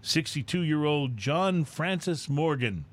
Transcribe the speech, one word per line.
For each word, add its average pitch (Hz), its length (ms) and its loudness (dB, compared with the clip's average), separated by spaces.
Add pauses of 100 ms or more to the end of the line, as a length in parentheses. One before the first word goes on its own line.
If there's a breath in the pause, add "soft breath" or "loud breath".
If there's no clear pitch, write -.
Sixty-two-year-old 151 1160 0
John 165 480 2
Francis 165 640 -2
Morgan 135 640 0